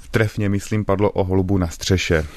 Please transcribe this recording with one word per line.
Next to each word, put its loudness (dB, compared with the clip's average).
trefně, 0
myslím, -2
padlo 2
o 0
holubu 2
na 2
střeše 0